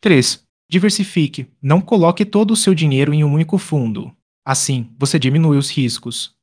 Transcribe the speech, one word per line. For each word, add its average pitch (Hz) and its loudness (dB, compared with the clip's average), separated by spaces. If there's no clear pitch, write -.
Três. 147 2
Diversifique. 175 -2
Não 147 2
coloque 180 2
todo 208 0
o 214 0
seu 190 2
dinheiro 147 0
em 151 2
um 143 2
único 160 0
fundo. 120 -4
Assim, 131 -4
você 139 -2
diminui 143 2
os 135 -2
riscos. - -6